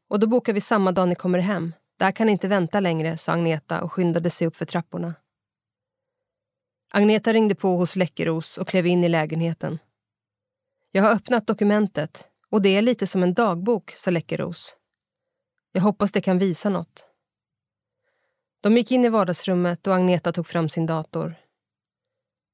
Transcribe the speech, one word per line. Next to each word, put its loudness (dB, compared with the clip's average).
och 0
då 4
bokar 0
vi -2
samma 2
dag 2
ni 0
kommer 0
hem. -4
Det 0
här 2
kan 0
inte 0
vänta 0
längre", -2
sa -4
Agneta -2
och -8
skyndade 0
sig -4
upp -8
för -8
trapporna. -6
Agneta 2
ringde 4
på 0
hos -2
Läckeros -4
och -6
klev 0
in 2
i 2
lägenheten. -4
"Jag 2
har 6
öppnat 0
dokumentet -2
och 2
det 4
är 2
lite 0
som 0
en 2
dagbok", 0
sa -6
Läckeros. -6
"Jag -2
hoppas 0
det 0
kan 2
visa -2
något." -8
De 4
gick 0
in 4
i 4
vardagsrummet 0
och 2
Agneta 2
tog -4
fram -2
sin -2
dator. -6